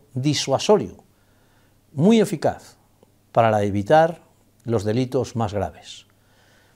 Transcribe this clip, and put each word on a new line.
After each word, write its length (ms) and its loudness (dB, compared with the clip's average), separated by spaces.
disuasorio, 880 -2
muy 260 4
eficaz 580 -4
para 200 2
la 120 0
evitar 580 2
los 200 -2
delitos 520 -4
más 180 -4
graves. 520 -10